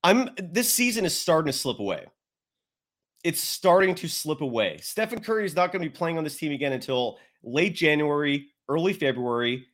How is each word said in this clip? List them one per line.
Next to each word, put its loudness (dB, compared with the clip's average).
I'm, 4
this 0
season 0
is 0
starting 2
to -4
slip -4
away. -4
It's 0
starting 4
to -8
slip -6
away. 0
Stephen -4
Curry -2
is -4
not 2
gonna -4
be -6
playing -4
on -4
this -6
team -4
again -2
until -2
late 0
January, 2
early 0
February. -2